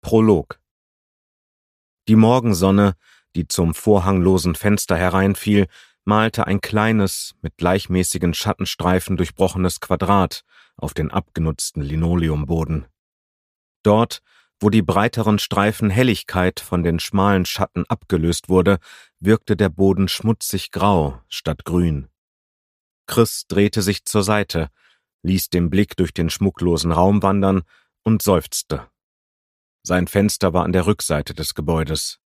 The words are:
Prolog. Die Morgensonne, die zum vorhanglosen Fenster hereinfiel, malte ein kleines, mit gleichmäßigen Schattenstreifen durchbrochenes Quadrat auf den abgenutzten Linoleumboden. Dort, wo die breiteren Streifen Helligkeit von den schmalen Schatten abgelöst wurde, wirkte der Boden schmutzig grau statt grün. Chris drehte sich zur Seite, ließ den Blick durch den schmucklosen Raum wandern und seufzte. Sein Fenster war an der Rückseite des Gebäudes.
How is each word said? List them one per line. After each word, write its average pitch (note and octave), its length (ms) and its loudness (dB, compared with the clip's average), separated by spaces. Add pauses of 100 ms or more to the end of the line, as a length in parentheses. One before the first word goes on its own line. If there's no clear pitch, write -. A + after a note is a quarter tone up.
(180)
Prolog. G#2 400 2 (1500)
Die A2 80 6
Morgensonne, G2+ 800 4 (400)
die E2+ 120 -4
zum E2+ 280 0
vorhanglosen F#2 800 2
Fenster G2+ 420 0
hereinfiel, F#2+ 720 2 (360)
malte G#2+ 440 0
ein G2 140 -2
kleines, G#2+ 840 -2
mit - 140 -10
gleichmäßigen F2+ 760 0
Schattenstreifen F#2 840 -2
durchbrochenes F#2 640 -2
Quadrat F#2 600 0 (340)
auf - 180 -8
den D#2 160 -4
abgenutzten D#2+ 720 -6
Linoleumboden. D#2+ 1040 -2 (960)
Dort, G#2 400 2 (360)
wo G#2 120 2
die G#2+ 100 4
breiteren G#2 560 0
Streifen G2+ 540 -2
Helligkeit F#2+ 680 0
von F2+ 220 -4
den E2+ 180 0
schmalen G2 460 0
Schatten - 400 -4
abgelöst - 640 -4
wurde, F#2 300 2 (400)
wirkte G#2 360 0
der F#2+ 140 0
Boden F#2+ 380 2
schmutzig - 640 -4
grau E2 580 0
statt - 360 -8
grün. D#2+ 440 -2 (960)
Chris - 400 0
drehte G2+ 380 0
sich G2 220 -2
zur G#2 180 0
Seite, G2 480 -2 (500)
ließ F#2 300 -2
den F2 180 0
Blick G2 280 0
durch F2+ 180 -2
den E2 160 -2
schmucklosen F2 600 -2
Raum F#2 300 4
wandern G2 400 2 (400)
und A2 220 0
seufzte. - 640 -2 (920)
Sein F2+ 260 0
Fenster G2+ 460 0
war F2 120 0
an F2 80 -4
der F2+ 120 2
Rückseite D#2+ 480 -2
des - 220 -8
Gebäudes. D#2 640 -4 (120)